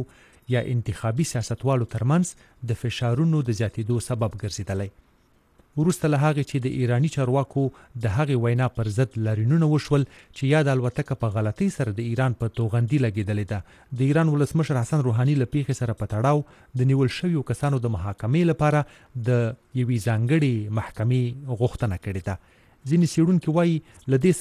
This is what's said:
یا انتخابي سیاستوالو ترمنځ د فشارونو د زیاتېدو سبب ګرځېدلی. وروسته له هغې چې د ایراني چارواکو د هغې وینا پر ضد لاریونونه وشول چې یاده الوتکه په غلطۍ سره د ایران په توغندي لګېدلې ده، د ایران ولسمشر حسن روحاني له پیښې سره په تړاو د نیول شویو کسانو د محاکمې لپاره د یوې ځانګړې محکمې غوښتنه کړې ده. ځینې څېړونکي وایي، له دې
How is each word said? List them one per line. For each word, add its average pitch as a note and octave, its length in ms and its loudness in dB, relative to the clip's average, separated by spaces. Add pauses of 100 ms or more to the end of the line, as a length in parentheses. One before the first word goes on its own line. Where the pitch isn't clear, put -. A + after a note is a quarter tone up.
(560)
یا A#2 180 0
انتخابي A2+ 600 -2
سیاستوالو A#2+ 600 -2
ترمنځ C#3 320 2 (460)
د A2 100 -4
فشارونو B2+ 640 0
د A2+ 160 -2
زیاتېدو A2+ 480 -2
سبب A2 320 -4
ګرځېدلی. G2 500 -6 (880)
وروسته D#3+ 320 0
له D3 100 2
هغې D3 220 2
چې C3 200 -4
د B2+ 140 -4
ایراني B2 340 2
چارواکو C3+ 500 0 (420)
د A2 120 0
هغې C#3 300 0
وینا A#2+ 200 2 (120)
پر A2 180 -2
ضد A2 180 0 (140)
لاریونونه B2 460 2
وشول C#3+ 340 2
چې - 460 -6
یاده D3 200 4
الوتکه B2+ 480 -2
په G#2+ 140 0
غلطۍ G#2+ 400 0
سره G#2+ 240 -2
د A#2 100 -4
ایران A#2+ 320 0
په A2+ 160 -2
توغندي A#2 460 2
لګېدلې G#2 480 -2
ده، G2+ 80 -2 (400)
د C3+ 100 2
ایران D#3 240 4
ولسمشر D3 480 0
حسن C#3 240 0
روحاني B2+ 320 2
له B2 160 0
پیښې C#3 280 -2
سره A2+ 200 -2
په G#2 140 -6
تړاو C#3 280 2 (380)
د C3 100 4
نیول C3+ 280 2
شویو E3+ 320 -2
کسانو C#3 340 -2
د A2+ 100 -2
محاکمې A#2+ 560 0
لپاره D3+ 320 2 (460)
د A#2+ 260 0 (240)
یوې B2 180 0 (100)
ځانګړې B2 460 2 (280)
محکمې B2 420 0 (380)
غوښتنه A#2 420 -2
کړې F#2+ 240 -6
ده. F#2+ 80 -2 (500)
ځینې E3 280 4
څېړونکي E3 420 2
وایي، E3+ 260 2 (300)
له C3+ 60 6
دې F3+ 240 4